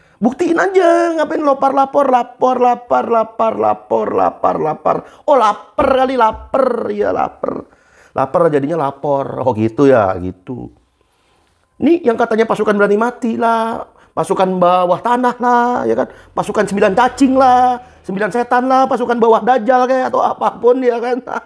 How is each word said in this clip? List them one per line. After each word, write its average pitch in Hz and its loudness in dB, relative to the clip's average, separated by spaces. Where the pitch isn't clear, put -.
Buktiin 311 -2
aja, 339 2
ngapain 311 -4
lopar 269 0
lapor, 277 0
lapor, 254 0
lapar, 247 0
lapar, 226 -2
lapor, 110 -2
lapar, 95 0
lapar. - -2
Oh, 294 6
lapar 226 0
kali, 262 0
lapar, 226 -2
ya 208 -2
lapar. - -6
Lapar 165 0
jadinya 147 -2
lapor. 139 -4
Oh, 127 0
gitu, 113 0
ya, 107 4
gitu. 113 -10
Ini 339 2
yang 233 0
katanya 226 0
pasukan 208 0
berani 202 2
mati 233 -4
lah, 226 -4
pasukan 185 0
bawah 180 2
tanah 240 0
lah, 247 0
ya - 0
kan? - -2
Pasukan 185 -2
sembilan 196 0
cacing 254 2
lah, 247 4
sembilan 196 -6
setan 247 0
lah, 262 2
pasukan 240 -2
bawah 220 2
dajjal 254 2
kayak 254 -2
atau 247 0
apapun, 247 0
ya 240 0
kan? 247 -4